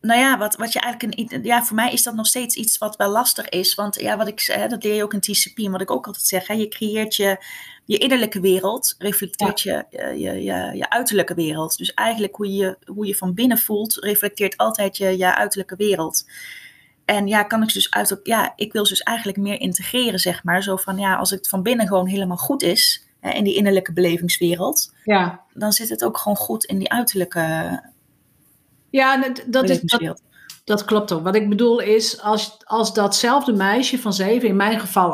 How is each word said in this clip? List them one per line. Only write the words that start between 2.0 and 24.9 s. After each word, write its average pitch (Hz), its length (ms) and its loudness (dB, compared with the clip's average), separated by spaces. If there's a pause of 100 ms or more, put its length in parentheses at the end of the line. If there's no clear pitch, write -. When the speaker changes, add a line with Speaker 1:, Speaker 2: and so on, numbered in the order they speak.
Speaker 1:
dat 233 120 -2
nog 220 120 -2
steeds 240 300 0
iets - 220 -2
wat 214 180 -4
wel 202 140 2
lastig 220 380 0
is. 185 260 0
Want - 260 -4
ja, 214 160 -2
wat 214 120 -2
ik 214 120 -10
ze-, - 120 -2
hè, 208 160 -2
dat 226 160 -6
leer 208 100 2
je 208 80 0
ook 208 120 -4
in 202 60 -2
T - 100 -4
C - 240 -2
P, - 40 -14
en 202 120 -2
wat 185 100 -4
ik 190 100 -6
ook 254 160 -4
altijd - 200 -8
zeg, 185 200 0
hè, 208 80 -4
je 220 140 0
creëert 214 480 -2
je, 196 280 0 (400)
je 214 140 0
innerlijke 233 420 0
wereld, 190 580 0
reflecteert 202 600 -2
Speaker 2:
Ja. - 300 -4
Speaker 1:
je, - 80 -14
eh, 67 220 -6
je, 90 220 -4
je, 92 340 -4
je - 140 -4
uiterlijke 214 440 0
wereld. 160 440 -2
Dus - 160 -6
eigenlijk 214 420 -2
hoe 202 180 -4
je, 190 300 0
hoe 208 220 -6
je 196 80 -2
van 185 200 -2
binnen 233 240 4
voelt, 214 380 0
reflecteert 208 600 -2
altijd 214 400 0
je, 190 220 0
je 185 160 4
uiterlijke 202 420 -2
wereld. 185 540 0 (760)
En 202 220 2
ja, 208 160 4
kan 220 200 0
ik 220 80 0
ze 196 80 -2
dus - 120 0
uit, 202 320 -2
ja, 220 340 0
ik 214 160 -6
wil 208 140 0
ze 190 60 2
dus 190 100 -2
eigenlijk 220 360 -4
meer 202 220 -2
integreren, 190 580 -2
zeg 175 260 -2
maar. 175 180 2
Zo 196 140 -2
van, 190 220 -4
ja, 196 180 2
als - 140 -2
het 190 180 -6
van 190 140 -2
binnen 226 240 2
gewoon 185 200 2
helemaal 185 300 -2
goed 277 260 -2
is, - 420 2 (160)
hè, - 100 -6
in - 140 0
die 196 100 2
innerlijke 196 380 2
belevingswereld, 175 1000 0 (120)